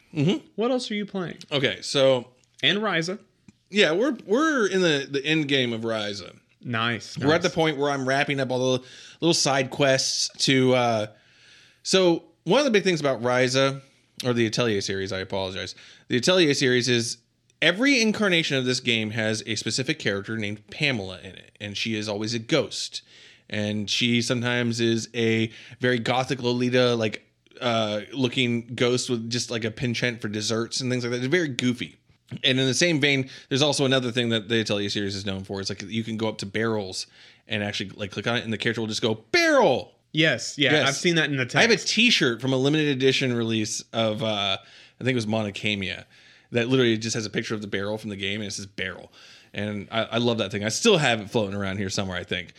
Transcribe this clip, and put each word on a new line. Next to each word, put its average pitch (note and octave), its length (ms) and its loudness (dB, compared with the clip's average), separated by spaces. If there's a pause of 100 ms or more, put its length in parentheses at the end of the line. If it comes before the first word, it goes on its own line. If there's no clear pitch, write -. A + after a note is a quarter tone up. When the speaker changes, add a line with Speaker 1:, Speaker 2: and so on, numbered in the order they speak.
(140)
Speaker 1:
Mm-hmm. E3+ 320 0 (120)
Speaker 2:
What A3+ 120 0
else B3 220 -2
are - 40 -4
you G#3 120 -4
playing? F#3 300 -8 (140)
Speaker 1:
Okay, B2+ 300 0
so C3 460 2 (340)
Speaker 2:
And E3+ 180 2
Ryza. F3+ 380 -2 (540)
Speaker 1:
Yeah, F3+ 220 4
we're, A#3+ 220 2 (120)
we're C4+ 400 2
in F#3+ 140 2
the, D3 280 2
the C#3 160 -2
end D#3 220 2
game B2+ 260 2
of A2+ 80 -6
Ryza. G#2 540 -4 (260)
Speaker 2:
Nice, A#2 560 -4
Speaker 1:
We're D3 160 2
at F3 80 2
the F3+ 60 2
Speaker 2:
nice. - 80 -2
Speaker 1:
point D#3 220 2
where C#3+ 120 0
I'm C3+ 180 -2
wrapping C#3 320 0
up B2+ 120 -2
all B2+ 260 2
the B2 60 -8 (380)
little E3 120 4
side C3+ 380 0
quests C3+ 580 2 (160)
to, C3 300 4
uh, A#2 320 2 (760)
so F#3 400 2 (200)
one G#3 160 4
of D4+ 60 4
the B3+ 60 2
big G3 120 4
things F3 160 2
about C3+ 220 0
Ryza, B2+ 600 2 (440)
or B2 80 0
the A#2 120 4
Atelier A2 360 0
series, G2 300 -4
I F#2+ 80 -4
apologize. F#2+ 560 -6 (320)
The B2 100 0
Atelier E3 360 4
series B2 340 2
is A#2 300 0 (440)
every A#3 400 4
incarnation F#3 560 2
of B2+ 80 0
this B2+ 140 0
game A2 320 0
has A2 340 -2
a A2 100 -4
specific C3 440 -4
character G#2+ 380 -4
named G#2 340 -8
Pamela G2+ 480 -4
in F#2 160 -16
it, - 240 -20
and G#2 160 -10
she A2 200 -4
is G#2+ 120 -4
always G#2+ 260 -4
a A#2 60 -4
ghost. - 600 -4 (480)
And G#2 400 -4
she A#2+ 320 2
sometimes A#2+ 580 -2
is A2+ 340 0
a A2+ 380 0 (280)
very B2 200 2
gothic B2+ 420 -2
Lolita, B2 540 2
like, A2 280 -2 (380)
uh, A2 400 0 (120)
looking A#2+ 600 0
ghost B2 340 2
with A#2 200 -2
just, A#2 220 -4
like, A2+ 120 -4
a G#2+ 80 -2
penchant A#2 500 -2
for A2+ 60 -6
desserts A2 540 -4
and B2+ 100 -4
things B2 120 -2
like A#2+ 80 -4
that. B2 60 -2
It's B2+ 100 -4
very E3 220 0
goofy. A#2 480 -2 (460)
And C3 160 4
in C3 60 2
the B2+ 80 2
same E3 260 2
vein, C3+ 300 2 (200)
there's C3+ 120 0
also C#3+ 240 4
another B2+ 260 2
thing A#2+ 180 0
that A2 200 -2
the A2+ 120 2
Atelier G#2 280 -2
series G2+ 260 -4
is G2 100 -8
known F#2+ 180 -6
for. G2 160 -8
It's G2 100 -6
like G2+ 140 -8
you A2 200 -4
can A2+ 140 -8
go A2 100 -2
up G#2+ 120 -6
to G#2 80 -8
barrels G#2+ 580 -4 (420)
and G#2 160 -4
actually, G2+ 280 -6
like, G2+ 200 -10
click G#2+ 140 -8
on A#2+ 120 0
it, A2 60 -4
and A2 80 -6
the G#2 60 -2
character A#2 240 -2
will A2 60 -4
just G#2+ 160 -6
go, A2+ 100 2 (180)
"Barrel!" C4+ 600 4 (200)
Speaker 2:
Yes, D3+ 460 0
yeah, C#3 140 4
Speaker 1:
Yes. D3 180 4
Speaker 2:
I've C#3 60 0
seen F3 200 2
that D3+ 140 2
in C#3+ 80 -2
the C3 60 0
text. B2 140 -2
Speaker 1:
I E3+ 40 6
have A#3 100 6
a G#3 40 6
T-shirt E3+ 640 2
from C3 120 0
a C3 40 2
limited D3 300 2
edition C3 460 2
release A2+ 500 -2 (100)
of, A2 300 0
uh, G2+ 340 0 (420)
I A2 40 -10
think B2+ 80 2
it B2+ 40 0
was A2 100 -2
Monocamia, G#2 800 -2 (480)
that A#2+ 160 0
literally A#2+ 280 4
just A2+ 180 -4
has A2 100 -4
a G2 40 -10
picture A#2 240 -4
of G#2+ 80 -6
the G#2 60 -10
barrel G#2 300 -4
from A2+ 120 -10
the G2+ 60 -8
game, G2 260 -4
and G2+ 60 -8
it F#2+ 60 -8
says G2+ 120 -10
"Barrel." F#2 460 -10 (420)
And G#2 380 -6
I, A2+ 120 0
I A2+ 140 -4
love A#2 220 0
that G2+ 120 -4
thing. G#2 140 -4
I A2+ 40 -2
still G#3 280 4
have A#2+ 240 2
it G2 80 -12
floating G2+ 260 0
around G2 220 -4
here G2 120 -4
somewhere, F#2+ 280 -4
I E2+ 60 -6
think. F2+ 360 -6